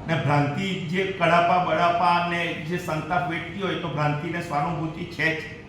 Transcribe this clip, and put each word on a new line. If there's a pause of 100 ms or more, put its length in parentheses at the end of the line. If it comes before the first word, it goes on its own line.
ને
ભ્રાંતિ
જે
કડાપા
બડાપા
ને
જે
સંતાપ
વેઠતી
હોય
તો
ભ્રાંતિને
સ્વાનુભૂતિ
છે
જ (260)